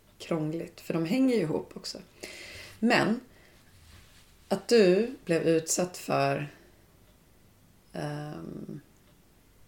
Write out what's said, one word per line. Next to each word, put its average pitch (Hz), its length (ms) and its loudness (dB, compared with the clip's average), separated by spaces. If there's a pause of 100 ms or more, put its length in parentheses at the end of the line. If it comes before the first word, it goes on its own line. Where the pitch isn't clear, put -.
(180)
krångligt. 165 640 -6
För - 120 -4
de 165 120 0
hänger 254 300 4
ju 208 60 4
ihop - 360 -2
också. - 200 -12 (840)
Men 220 400 2 (1300)
att 196 200 -4
du 220 480 6 (100)
blev 165 180 2
utsatt 165 540 0
för, 139 500 0 (1500)
ehm, 151 880 -10 (880)